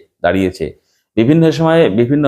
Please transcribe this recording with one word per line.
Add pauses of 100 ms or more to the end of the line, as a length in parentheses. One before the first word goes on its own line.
(220)
দাঁড়িয়েছে। (520)
বিভিন্ন
সময়ে
বিভিন্ন